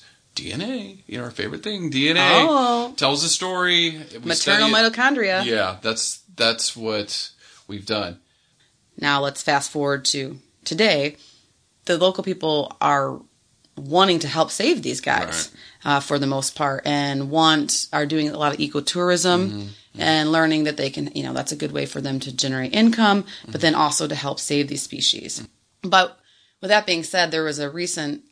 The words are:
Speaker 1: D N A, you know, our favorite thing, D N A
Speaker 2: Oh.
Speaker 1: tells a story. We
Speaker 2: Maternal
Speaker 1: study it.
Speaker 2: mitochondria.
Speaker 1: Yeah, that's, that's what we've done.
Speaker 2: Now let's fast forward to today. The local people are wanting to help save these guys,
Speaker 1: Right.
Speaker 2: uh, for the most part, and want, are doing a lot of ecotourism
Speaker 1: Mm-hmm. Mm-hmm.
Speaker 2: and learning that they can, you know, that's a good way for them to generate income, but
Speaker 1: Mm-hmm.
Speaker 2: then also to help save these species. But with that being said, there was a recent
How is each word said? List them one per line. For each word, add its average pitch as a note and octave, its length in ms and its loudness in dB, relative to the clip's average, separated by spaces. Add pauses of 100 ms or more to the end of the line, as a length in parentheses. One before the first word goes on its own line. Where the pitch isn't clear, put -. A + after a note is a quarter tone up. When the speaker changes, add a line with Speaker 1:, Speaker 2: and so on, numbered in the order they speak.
(360)
Speaker 1:
D - 180 -8
N C3 80 -6
A, G3+ 460 -10
you A2 100 -10
know, B2 80 -8
our A#2+ 60 -10
favorite - 320 -8
thing, G3 260 -6
D C3+ 200 2
N E3 80 2
A F3+ 300 6
Speaker 2:
Oh. B3 500 2
Speaker 1:
tells C#3+ 260 2
a E3 60 -2
story. F3+ 600 2
We D#3 320 -14
Speaker 2:
Maternal E3 120 -2
Speaker 1:
study G3+ 300 2
it. A3 80 4
Speaker 2:
mitochondria. A3+ 720 2
Speaker 1:
Yeah, G2+ 360 0
that's, - 380 -4 (160)
that's A#2 400 0
what A2 540 -6 (380)
we've G2 180 -12
done. G#2 340 -4 (800)
Speaker 2:
Now C#3+ 240 2
let's C#3 200 -4
fast C#3+ 300 0
forward C#3+ 340 -2
to C3+ 340 -4 (260)
today. D#3 520 0 (680)
The F3 120 0
local F#3 260 2
people D#3+ 580 -2
are C#3 380 2 (580)
wanting E3 420 4
to D3 80 -4
help D#3+ 240 0
save A#3 320 0
these B2+ 180 -4
guys, E2 500 -2 (340)
Speaker 1:
Right. C#3+ 100 2
Speaker 2:
uh, C#3 60 2
for C#3+ 180 -2
the C#3 80 0
most C3+ 280 -2
part, C#3 300 -2
and C#3+ 460 -2
want, D#3 640 2
are D3+ 120 0
doing D3+ 240 0
a D3+ 80 -8
lot D3 160 0
of D3 60 -8
ecotourism F3 880 2
Speaker 1:
Mm-hmm. G#2 140 -6
Mm-hmm. - 400 -12
Speaker 2:
and D#3 300 2
learning D#3 340 4
that D3+ 120 -2
they C#3 120 -2
can, C#3+ 260 -6
you D3 80 -4
know, B2+ 100 -6
that's C3 180 -4
a D3+ 60 -6
good D3 160 -6
way C#3+ 120 -4
for C#3+ 140 -8
them C3+ 220 -4
to C#3 100 -10
generate C3 420 -4
income, A3 520 4 (180)
but - 120 -18
Speaker 1:
Mm-hmm. D3+ 60 -4
Speaker 2:
then D#3+ 140 4
also D3+ 320 2
to D3 80 -4
help C#3 240 -4
save C#3+ 300 0
these C#3+ 140 -6
species. - 600 -4 (360)
But F3+ 360 2 (440)
with F#3+ 80 -8
that G#3 160 4
being E3+ 180 0
said, E3+ 280 0
there D#3+ 120 0
was D3+ 160 -2
a C#3+ 100 -4
recent D#3 520 -6 (100)